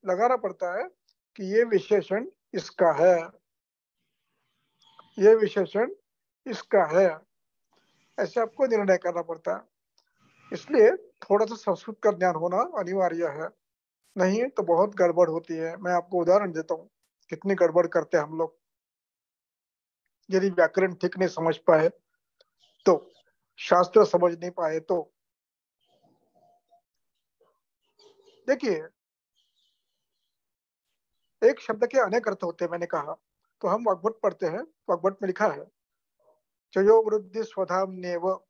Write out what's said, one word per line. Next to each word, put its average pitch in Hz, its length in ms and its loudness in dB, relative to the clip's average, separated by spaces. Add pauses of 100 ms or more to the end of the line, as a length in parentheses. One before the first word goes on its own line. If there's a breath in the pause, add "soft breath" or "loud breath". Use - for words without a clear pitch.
लगाना 220 300 0
पड़ता 180 420 -6
है 285 100 -8 (480)
कि 208 80 -10 (100)
ये 233 100 4
विशेषण 208 640 0 (280)
इसका 175 380 0
है, 170 240 4 (2000)
ये 208 160 8
विशेषण 214 560 -2 (560)
इसका 202 380 0
है, 175 240 2 (1080)
ऐसे 202 220 -4
आपको 226 260 -2
निर्णय 202 320 2
करना 175 240 -6
पड़ता 165 340 -8
है। 208 60 -14 (880)
इसलिए 240 440 4
थोड़ा - 500 -2
सा 226 80 -10
संस्कृत 214 480 -8
का 214 80 2
ज्ञान 180 240 0
होना 175 260 -4 (180)
अनिवार्य 175 500 -2
है, 151 200 -10 (680)
नहीं 202 320 0
तो 220 140 -6
बहुत 175 320 0
गड़बड़ 175 340 2
होती 165 260 -6
है। 165 220 -8
मैं 185 160 -6
आपको 175 280 -2
उदाहरण 180 320 2
देता 160 220 -6
हूँ, 160 140 -16 (420)
कितनी 196 240 -4
गड़बड़ 170 320 2
करते 160 300 -2
हैं 151 80 2
हम 156 140 -12
लोग। 165 180 -6 (1700)
यदि 190 200 2
व्याकरण 180 440 2
ठीक 180 240 -6
नहीं 185 100 0
समझ 160 300 -4
पाए 160 300 4 (1000)
तो, 175 260 0 (460)
शास्त्र 180 460 4
समझ 175 340 4
नहीं 175 120 -8
पाए 160 300 -4
तो, 165 320 -4 (3250)
देखिए, 254 280 0 (2750)
एक 440 180 4
शब्द 220 260 -4
के 262 120 0
अनेक 220 300 0
अर्थ 196 140 -6
होते 175 220 -6
हैं, 165 80 -6
मैंने 175 140 -8
कहा, 156 280 -6 (480)
तो 208 60 -2
हम 220 160 -2
वाग्भट 202 380 -2
पढ़ते 190 240 -4
हैं, 170 160 -6 (260)
वाग्भट 180 340 -2
में 196 40 -6
लिखा 185 200 -2
है, 147 180 -4 (1120)
"चयो 208 280 6
वृद्धि 208 420 -4
स्वधाम 190 460 -4
नेव।" 180 600 -6